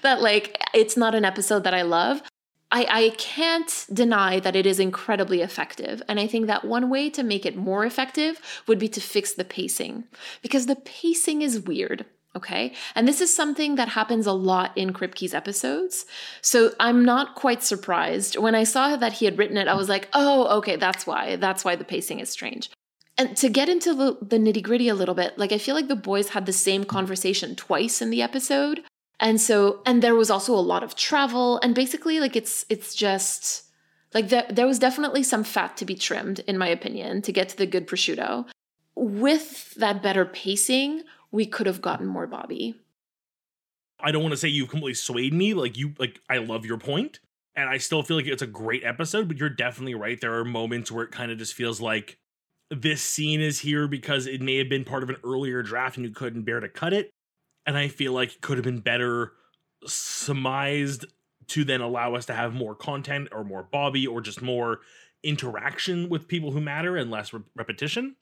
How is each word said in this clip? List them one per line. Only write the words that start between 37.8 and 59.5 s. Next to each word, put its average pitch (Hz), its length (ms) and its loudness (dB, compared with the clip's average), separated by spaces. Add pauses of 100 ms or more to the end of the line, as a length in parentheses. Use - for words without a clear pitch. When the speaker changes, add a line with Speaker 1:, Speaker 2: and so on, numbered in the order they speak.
Speaker 1:
prosciutto. - 600 -2 (480)
With 254 800 0
that 202 280 0
better 190 220 2
pacing, 262 800 -2 (280)
we 214 140 0
could 208 220 -4
have 185 160 -2
gotten 175 240 -4
more 170 200 -4
Bobby. - 500 -8 (1300)
Speaker 2:
I 151 80 0
don't 156 120 0
wanna 156 160 -2
say 165 100 0
you've 143 220 -2
completely 143 240 -6
swayed 127 400 -2
me. 196 180 2
Like, 127 240 -2
you, 143 220 -6
like, 127 320 -6
I 131 80 0
love 113 260 -6
your 113 140 -6
point, 143 420 -4 (340)
and 139 140 -4
I 131 80 -2
still 147 260 -2
feel 165 140 -2
like 139 100 -2
it's 135 140 -4
a 139 60 -4
great 110 380 -6
episode, 165 440 -4
but 160 80 -6
you're 147 140 -2
definitely 123 460 -6
right. 113 220 -6
There 117 200 -4
are 117 80 -4
moments 117 440 -6
where 117 140 -6
it 117 80 -14
kinda 117 240 -8
just 110 160 -10
feels 117 260 -6
like 110 380 -4 (540)
this 151 320 -2
scene 151 400 -2
is 151 180 -2
here 147 260 0
because 139 400 -4
it 131 140 -8
may 131 160 0
have 135 140 -2
been 135 140 -2
part 131 180 -6
of 127 80 -8
an 135 140 -8
earlier 127 380 -4
draft 123 360 -6
and 120 80 -8
you 110 60 -10
couldn't 117 320 -8
bear 117 160 -2
to 107 100 -10
cut 175 240 -2
it. 202 160 -2 (560)
And 143 100 -2
I 143 120 0
feel 135 240 -4
like 127 200 -2
it - 80 -20
could 139 160 -4
have 123 80 -4
been 123 160 -4
better 120 520 -2 (540)